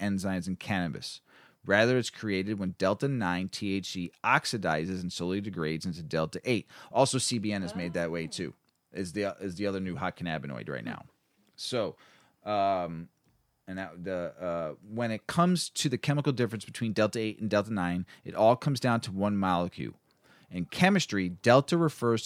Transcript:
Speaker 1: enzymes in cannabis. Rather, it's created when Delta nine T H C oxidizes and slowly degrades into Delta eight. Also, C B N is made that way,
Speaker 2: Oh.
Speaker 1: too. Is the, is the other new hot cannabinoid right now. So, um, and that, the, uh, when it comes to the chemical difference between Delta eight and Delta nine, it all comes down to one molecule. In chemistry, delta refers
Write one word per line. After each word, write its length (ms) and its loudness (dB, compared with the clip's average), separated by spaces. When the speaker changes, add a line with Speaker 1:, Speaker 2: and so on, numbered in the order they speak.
Speaker 1:
enzymes 480 -2
in 80 -4
cannabis. 640 -4
Rather, 320 6
it's 120 -2
created 500 -2
when 180 -4
Delta 280 2
nine 440 0
T 260 -4
H 160 -4
C 200 -6
oxidizes 760 0
and 100 -6
slowly 300 -2
degrades 420 -4
into 180 -6
Delta 440 -2
eight. 200 0
Also, 280 4
C 200 0
B 140 -2
N 100 -2
is 140 -6
made 160 -4
that 180 -2
way, 140 -4
Speaker 2:
Oh. 40 -8
Speaker 1:
too. 260 -8
Is 200 -6
the, 300 -2
is 140 -6
the 100 -2
other 140 -2
new 160 -4
hot 200 -4
cannabinoid 540 -6
right 140 -6
now. 200 -10
So, 400 -4
um, 640 0
and 80 -8
that, 280 -10
the, 360 -4
uh, 320 -4
when 200 -2
it 160 -6
comes 440 2
to 200 -2
the 80 0
chemical 340 2
difference 320 -2
between 300 -4
Delta 240 2
eight 200 -2
and 120 -2
Delta 240 2
nine, 320 0
it 100 -10
all 220 8
comes 240 0
down 220 4
to 100 -8
one 240 2
molecule. 580 0
In 160 -4
chemistry, 600 2
delta 480 6
refers 500 2